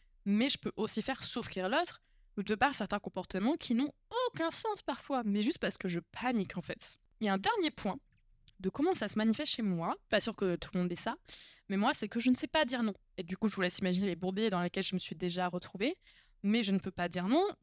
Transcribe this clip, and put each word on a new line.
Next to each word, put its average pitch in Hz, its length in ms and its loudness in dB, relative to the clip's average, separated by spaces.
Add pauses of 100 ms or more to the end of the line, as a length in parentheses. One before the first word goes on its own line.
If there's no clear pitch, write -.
(240)
mais 214 260 4
je - 80 2
peux - 200 -4
aussi 214 240 0
faire - 220 -4
souffrir 185 440 -4
l'autre 302 340 0 (360)
de 208 180 -2
par 269 200 2
certains 202 240 -2
comportements 190 580 0
qui - 180 -2
n'ont 277 160 0 (360)
aucun 330 240 -2
sens 427 320 -2
parfois, 262 420 -2
mais 202 160 2
juste 262 180 0
parce - 180 -2
que - 100 -4
je 170 120 0
panique, 226 560 -2
en 180 60 -4
fait. - 360 -8 (220)
Il 220 60 -2
y 208 40 2
a 196 40 4
un 190 40 4
dernier 349 340 2
point - 260 -4 (600)
de 190 100 -2
comment 330 240 2
ça 214 160 -2
se - 80 -2
manifeste 220 380 2
chez 233 80 -2
moi, 185 340 0 (100)
pas 208 140 4
sûr 220 120 0
que 185 220 0
tout - 180 -8
le 180 80 2
monde 180 100 0
ait 175 40 -4
ça, 233 220 -4 (500)
mais 190 100 -2
moi, 226 160 4
c'est 220 140 -2
que 240 140 -4
je 240 80 4
ne 254 60 6
sais 302 120 -2
pas 311 160 4
dire 247 200 0
non. 208 100 0 (240)
Et 190 60 -4
du 175 120 -6
coup, 214 140 0
je 196 60 -4
vous 190 60 -2
laisse 180 180 2
imaginer 185 280 2
les 175 80 0
bourbiers 190 340 0
dans 180 120 2
lesquels 175 220 0
je - 120 -2
me 180 40 -2
suis - 160 -6
déjà 180 320 -2
retrouvée, 190 500 -2 (460)
mais 220 200 2
je 196 80 0
ne 190 80 4
peux 190 120 -4
pas 175 180 -2
dire 180 180 -2
non 294 160 6 (200)